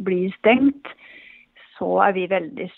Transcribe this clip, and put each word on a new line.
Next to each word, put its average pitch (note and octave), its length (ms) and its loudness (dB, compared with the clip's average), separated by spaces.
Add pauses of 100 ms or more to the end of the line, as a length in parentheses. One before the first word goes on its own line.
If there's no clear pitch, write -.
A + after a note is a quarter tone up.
blir F#3 340 -2
stengt, B3 480 2 (960)
så F#3 280 2
er G3+ 60 0
vi F#3 140 -4
veldig F3 500 -6